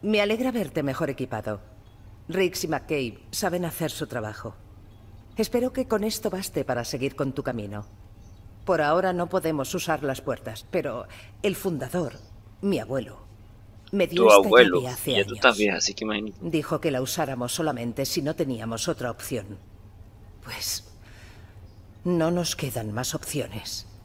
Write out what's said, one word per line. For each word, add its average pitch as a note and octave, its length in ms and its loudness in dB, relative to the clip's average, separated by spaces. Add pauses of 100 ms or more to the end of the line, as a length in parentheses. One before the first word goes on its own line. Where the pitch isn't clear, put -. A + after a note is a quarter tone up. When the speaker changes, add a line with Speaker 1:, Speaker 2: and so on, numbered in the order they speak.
Speaker 1:
Me G#3 180 4
alegra A3 320 2
verte F#3 300 0
mejor C#3 280 0
equipado. A2 500 -4 (680)
Riggs F3+ 360 2
y E3+ 40 -2
McCabe C#3 500 -2 (120)
saben F3+ 340 0
hacer D#3+ 260 -2
su - 160 -6
trabajo. G#2+ 480 -6 (840)
Espero A#3+ 360 0
que C4 160 -2
con G#3 160 2
esto A3 260 -2
baste F#3 340 -4
para A#2+ 200 -2
seguir C3 320 -4
con C3+ 160 -2
tu C#3 100 -4
camino. G#2 440 -6 (800)
Por E3 180 4
ahora F3+ 300 4
no F3 160 0
podemos D#3+ 460 0
usar D#3+ 280 0
las C3+ 180 -2
puertas, A#2 500 -6
pero C3+ 360 -2 (360)
el G3 140 0
fundador, D#3 580 -2 (460)
mi F#3+ 180 2
abuelo, A2+ 400 -4 (760)
me F#3+ 140 4
dio F3 180 4
Speaker 2:
Tu A2 40 12
Speaker 1:
esta G2+ 180 12
Speaker 2:
abuelo, G2+ 340 10
Speaker 1:
llave B2 120 -4
hace C3 200 -4
Speaker 2:
ya G2+ 120 4
tú G2+ 100 -6
estás G#2+ 180 2
Speaker 1:
años. G#2 60 -2
Speaker 2:
vieja, G#2 200 2
así G2+ 160 -2
que - 100 -6
imagínate. G#2+ 380 -4
Speaker 1:
Dijo D#3+ 380 -2
que D#3+ 100 0
la B2+ 100 0
usáramos C3 540 -2
solamente C3 500 -2
si - 160 -2
no C#3+ 160 -2
teníamos A2+ 520 -2
otra B2 220 -2
opción. G2+ 480 -6 (840)
Pues, - 480 -8 (1120)
no E3+ 260 2
nos F3 260 0
quedan A2 360 -4
más B2 220 -4
opciones. - 720 -6 (180)